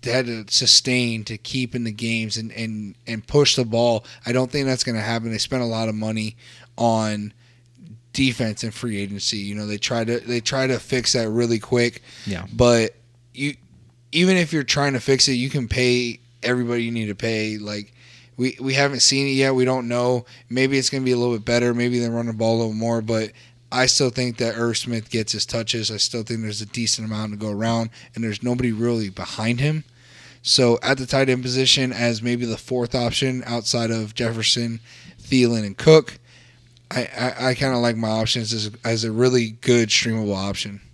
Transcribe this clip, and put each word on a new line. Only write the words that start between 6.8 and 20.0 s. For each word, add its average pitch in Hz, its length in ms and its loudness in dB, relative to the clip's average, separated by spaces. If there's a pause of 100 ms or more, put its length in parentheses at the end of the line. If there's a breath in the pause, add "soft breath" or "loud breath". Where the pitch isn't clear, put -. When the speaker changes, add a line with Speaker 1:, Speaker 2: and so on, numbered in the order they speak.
Speaker 1:
defense 123 500 0
and 113 100 -6
free 113 240 -6
agency. 101 400 -4
You 101 180 -6
know, 107 100 -6
they 104 120 -6
try 117 260 -2
to, 117 160 -2
they 120 200 -4
try 131 280 -2
to 127 120 0
fix - 340 -2
that 117 160 0
really 117 300 2
quick. 120 420 0 (240 loud breath)
Speaker 2:
Yeah. 92 280 -4
Speaker 1:
But 117 420 6 (380)
you, 139 220 -4 (560)
even 180 260 4
if 165 160 0
you're 151 100 2
trying 143 300 0
to 123 60 0
fix 135 280 4
it, 139 60 2
you 127 160 0
can 131 180 -2
pay 123 520 2 (220)
everybody 120 420 0
you 117 80 -4
need 113 160 -2
to 104 80 -4
pay. 110 420 -2
Like, 104 360 -10 (440 loud breath)
we, 123 220 -2
we 131 140 -4
haven't 139 280 2
seen 139 260 2
it 135 40 0
yet. 135 240 4
We 127 100 4
don't 127 220 0
know. 123 380 0 (240 loud breath)